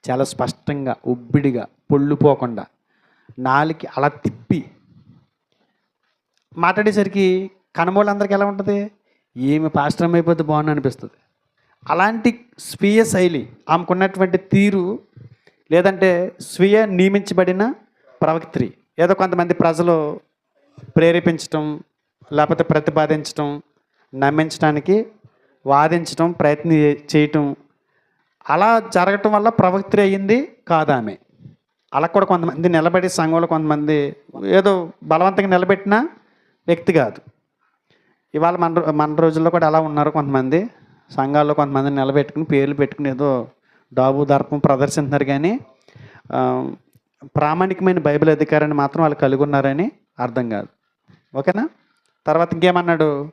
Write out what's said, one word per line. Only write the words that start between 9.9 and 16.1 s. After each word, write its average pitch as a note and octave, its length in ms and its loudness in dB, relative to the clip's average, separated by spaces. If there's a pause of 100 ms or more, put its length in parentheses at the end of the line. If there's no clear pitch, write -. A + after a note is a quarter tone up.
అమ్మ E3+ 120 2
అయిపోతే E3 260 0
బాగుండు" D3+ 280 -2
అనిపిస్తుంది. C3+ 440 -4 (760)
అలాంటి G#3+ 580 -2 (120)
స్వీయ G#3+ 460 0
శైలి F3+ 480 0 (180)
ఆమెకున్నటువంటి F#3 680 0
తీరు, G3 600 0 (760)
లేదంటే F3+ 680 2